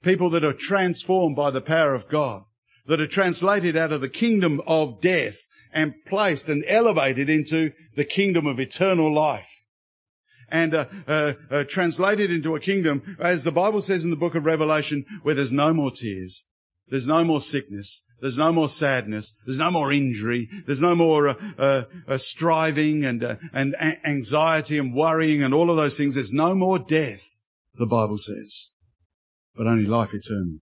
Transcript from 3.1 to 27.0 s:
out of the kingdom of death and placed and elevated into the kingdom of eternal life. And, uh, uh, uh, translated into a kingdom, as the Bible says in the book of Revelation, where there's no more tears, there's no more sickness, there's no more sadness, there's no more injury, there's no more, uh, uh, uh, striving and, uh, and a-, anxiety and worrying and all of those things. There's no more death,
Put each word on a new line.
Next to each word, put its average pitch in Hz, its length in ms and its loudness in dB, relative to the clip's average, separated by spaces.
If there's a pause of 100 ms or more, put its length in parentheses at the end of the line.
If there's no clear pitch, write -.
out 160 140 0
of 151 100 -2
the 135 80 -4
kingdom 185 560 2
of 156 360 0
death 156 360 0 (340)
and 156 220 -2 (120)
placed 190 440 0
and 147 180 -2
elevated 151 640 2
into 156 420 2 (240)
the 143 100 0
kingdom 175 420 2
of 131 120 -2
eternal 160 540 2
life. 147 360 0 (1000)
And, 160 240 0
uh, 156 140 0 (200)
uh, 151 260 0 (160)
uh, 143 140 0
translated 185 680 0
into 160 240 -2
a 151 40 -4
kingdom, 175 600 -2
as 175 240 0
the 160 80 0
Bible 196 300 2
says 185 220 0
in 165 60 -2
the 165 60 0
book 165 200 -2
of 156 100 -2
Revelation, 151 600 -2 (160)
where 147 140 0
there's 131 180 -2
no 147 200 2
more 147 180 0
tears, 95 520 -8 (460)
there's 131 180 -4
no 160 160 4
more 160 160 2
sickness, 101 640 -8 (160)
there's 127 180 -6
no 156 140 4
more 160 180 2
sadness, 113 680 -2 (100)
there's 131 120 -6
no 160 140 0
more 151 200 0
injury, 120 580 -2 (160)
there's 143 160 -2
no 175 140 4
more, 156 340 4
uh, 135 60 -2 (220)
uh, 135 260 2 (240)
uh, 135 100 -2
striving 156 880 0
and, 120 200 -2
uh, 120 120 -4 (160)
and 135 240 -2
a-, 156 300 -2
anxiety 151 720 0
and 131 160 -2
worrying 156 480 2
and 135 120 2
all 170 180 4
of 165 60 4
those 147 200 0
things. 143 160 0
There's 120 200 -4
no 156 200 2
more 185 240 2
death, 143 480 -2 (480)